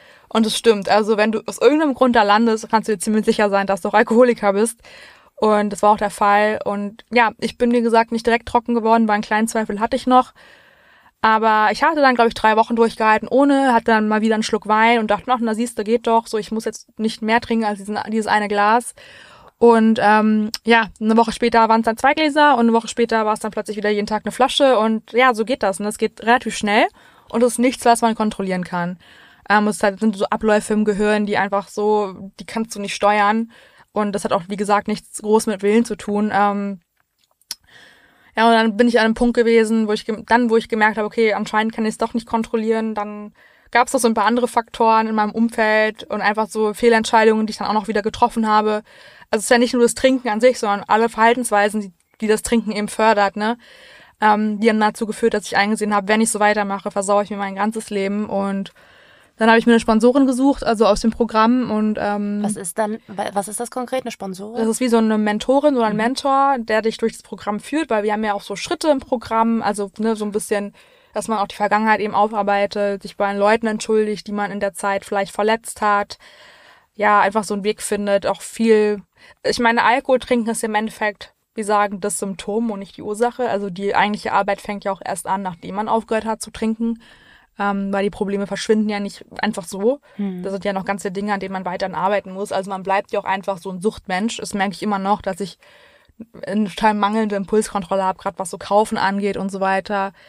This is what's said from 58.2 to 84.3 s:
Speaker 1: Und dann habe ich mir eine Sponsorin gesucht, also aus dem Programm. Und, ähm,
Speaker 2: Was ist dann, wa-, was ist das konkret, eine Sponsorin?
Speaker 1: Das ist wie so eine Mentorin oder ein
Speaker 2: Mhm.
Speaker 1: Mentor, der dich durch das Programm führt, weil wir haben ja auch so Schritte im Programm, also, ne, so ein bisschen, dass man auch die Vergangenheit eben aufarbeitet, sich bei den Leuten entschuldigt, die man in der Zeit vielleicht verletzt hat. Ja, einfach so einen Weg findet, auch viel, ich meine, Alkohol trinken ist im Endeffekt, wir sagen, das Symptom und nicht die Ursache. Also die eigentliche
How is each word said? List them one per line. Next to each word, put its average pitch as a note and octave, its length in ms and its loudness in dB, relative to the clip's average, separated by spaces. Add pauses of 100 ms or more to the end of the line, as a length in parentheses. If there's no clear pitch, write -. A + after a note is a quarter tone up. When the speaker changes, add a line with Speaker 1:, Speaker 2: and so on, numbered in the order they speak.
Speaker 1:
Und G3 460 -4 (640)
dann A3 100 4
habe A3+ 100 6
ich A#3 80 2
mir A#3 60 6
eine A3+ 80 4
Sponsorin A#3+ 460 4
gesucht, C4+ 360 0
also A3 240 2
aus G3+ 140 4
dem A3+ 100 0
Programm. A3+ 640 0
Und, G#3+ 280 -2
ähm, G#3 440 -4
Speaker 2:
Was G#3 100 -4
ist G3 240 -8
dann, A3 200 -4 (100)
wa-, G3+ 240 -6
was G3+ 160 -2
ist G#3+ 100 -10
das A#3+ 140 -8
konkret, B3+ 300 -6
eine A3+ 100 -10
Sponsorin? G3 440 -12
Speaker 1:
Das A3+ 120 0
ist A3+ 100 -2
wie B3+ 80 0
so A#3 120 4
eine A3 200 2
Mentorin B3+ 560 2
oder A#3 120 0
ein G#3 80 -2
Speaker 2:
Mhm. - 20 -4
Speaker 1:
Mentor, C4+ 640 0
der A3 200 -2
dich G#3+ 180 -4
durch A3+ 160 -2
das - 100 -20
Programm G#3 340 -8
führt, D4 320 -6
weil G#3+ 140 0
wir G#3+ 80 -2
haben G#3+ 100 -4
ja G#3 120 -2
auch G3+ 80 -8
so - 120 -12
Schritte - 340 -4
im C#4 120 2
Programm, A3+ 640 -2
also, G3+ 360 -4
ne, A3 160 0
so G#3+ 100 -6
ein G#3 60 -4
bisschen, G3+ 440 -4 (380)
dass G3+ 140 -6
man A3 120 -2
auch G3+ 100 -2
die - 80 -18
Vergangenheit G#3 420 2
eben G#3 160 -4
aufarbeitet, G3+ 880 0
sich - 140 -16
bei G3+ 140 0
den G3+ 80 -4
Leuten A3 280 2
entschuldigt, G#3+ 640 -2
die G#3 40 -8
man G3+ 200 -4
in G3+ 80 -8
der G3 140 -4
Zeit G3 300 -4
vielleicht G3 280 -4
verletzt A3 480 -2
hat. G#3 380 0 (760)
Ja, G#3 260 4
einfach G3+ 220 2
so G#3 120 -6
einen G3 100 -6
Weg G#3+ 180 -4
findet, G3+ 440 -2
auch G3 140 -2
viel, G#3+ 640 2 (420)
ich - 140 0
meine, A#3 240 2
Alkohol B3+ 380 2
trinken A#3 300 -2
ist A3+ 120 -6
im A3 140 -4
Endeffekt, G#3+ 580 -6 (220)
wir A3 80 -8
sagen, G3+ 360 0
das G3+ 180 -4
Symptom G#3 540 -6
und G3 80 -10
nicht G3 160 -18
die - 60 -16
Ursache. A#3 460 -4
Also G3+ 220 -4
die G3 240 -6
eigentliche G#3 380 0